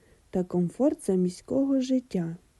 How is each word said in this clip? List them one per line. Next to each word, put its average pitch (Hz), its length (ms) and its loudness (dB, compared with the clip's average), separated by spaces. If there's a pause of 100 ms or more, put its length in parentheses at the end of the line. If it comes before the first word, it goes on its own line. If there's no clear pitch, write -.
(300)
та 185 140 -2
комфорт 180 600 0
заміського 247 760 0
життя. 220 560 -2 (220)